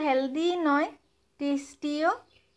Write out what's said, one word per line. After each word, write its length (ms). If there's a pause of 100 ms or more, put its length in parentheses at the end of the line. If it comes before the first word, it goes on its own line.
healthy 420 (200)
নয়, 220 (500)
টেস্টিও 720 (460)